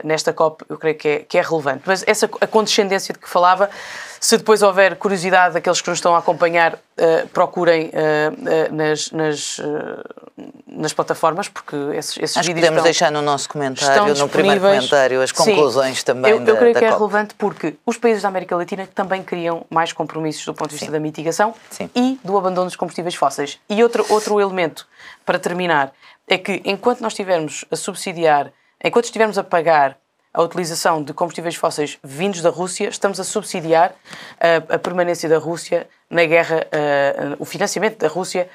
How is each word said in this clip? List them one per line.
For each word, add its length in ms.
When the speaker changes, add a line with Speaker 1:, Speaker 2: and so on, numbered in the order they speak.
Speaker 1:
nesta 260
cop 380
eu 80
creio 180
que 120
é, 120
que 180
é 40
relevante. 440
Mas 220
essa 200
co-, 120
a 80
condescendência 680
de 60
que 80
falava, 420
se 160
depois 240
houver 340
curiosidade, 640
aqueles 240
que 80
nos 80
estão 180
a 40
acompanhar, 580
eh, 360
procurem, 600
eh, 380
eh, 260
nas, 400
nas, 480
eh, 840
nas 260
plataformas, 540
porque 280
esses, 220
esses 200
Speaker 2:
Acho 100
que 60
Speaker 1:
vídeos 160
Speaker 2:
podemos 100
Speaker 1:
estão, 280
Speaker 2:
deixar 40
no 100
nosso 280
comentário, 640
Speaker 1:
estão 140
Speaker 2:
no 40
primeiro 300
Speaker 1:
disponíveis. 300
Speaker 2:
comentário, 320
as 80
Speaker 1:
Sim. 60
Speaker 2:
conclusões 680
também 280
Speaker 1:
Eu, 80
eu 40
Speaker 2:
da, 140
Speaker 1:
creio 160
Speaker 2:
da 60
Speaker 1:
que 60
é 40
Speaker 2:
cop. 100
Speaker 1:
relevante 360
porque 400
os 120
países 240
da 60
América 300
Latina 360
também 300
queriam 460
mais 240
compromissos 500
do 100
ponto 160
de 60
vista 120
Speaker 2:
Sim. 40
Speaker 1:
da 80
mitigação 560
Speaker 2:
Sim. 260
Speaker 1:
e 260
do 160
abandono 300
dos 80
combustíveis 400
fósseis. 420
E 120
outro, 280
outro 320
elemento, 440
para 140
terminar, 540
é 100
que 280
enquanto 340
nós 140
estivermos 580
a 60
subsidiar, 760
enquanto 220
estivermos 320
a 80
pagar 520
a 120
utilização 600
de 80
combustíveis 440
fósseis 480
vindos 400
da 80
Rússia, 360
estamos 320
a 40
subsidiar 720
a, 360
a 40
permanência 480
da 120
Rússia 500
na 160
guerra, 480
eh, 680
o 60
financiamento 520
da 100
Rússia 480